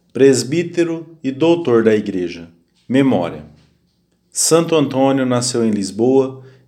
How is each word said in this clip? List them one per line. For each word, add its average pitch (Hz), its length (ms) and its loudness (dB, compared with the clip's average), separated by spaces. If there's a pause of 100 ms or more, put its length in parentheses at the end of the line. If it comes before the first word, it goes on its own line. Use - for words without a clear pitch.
(100)
presbítero 165 1120 0
e 135 80 -6
doutor 135 540 2
da 107 100 4
Igreja. 90 540 -6 (400)
Memória. 95 560 0 (880)
Santo 165 420 0
Antônio 131 520 0
nasceu 123 360 -2
em 110 80 0
Lisboa 113 720 0 (260)